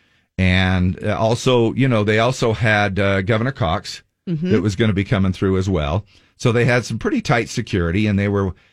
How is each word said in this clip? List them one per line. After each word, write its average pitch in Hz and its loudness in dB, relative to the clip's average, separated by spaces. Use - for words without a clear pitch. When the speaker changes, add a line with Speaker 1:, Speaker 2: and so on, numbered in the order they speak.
Speaker 1:
And, 92 2
uh, 101 -2
also, 117 2
you 131 2
know, 117 2
they 107 0
also 120 0
had, 104 0
uh, 98 0
Governor 113 0
Cox - -4
Speaker 2:
Mm-hmm. 175 -2
Speaker 1:
that 214 4
was 104 0
gonna 107 2
be 98 0
coming 95 0
through 95 0
as 95 0
well. 80 -2
So - 0
they 117 2
had 120 2
some 113 -6
pretty 233 -2
tight 120 0
security, 104 -2
and 98 2
they 101 0
were, 101 -2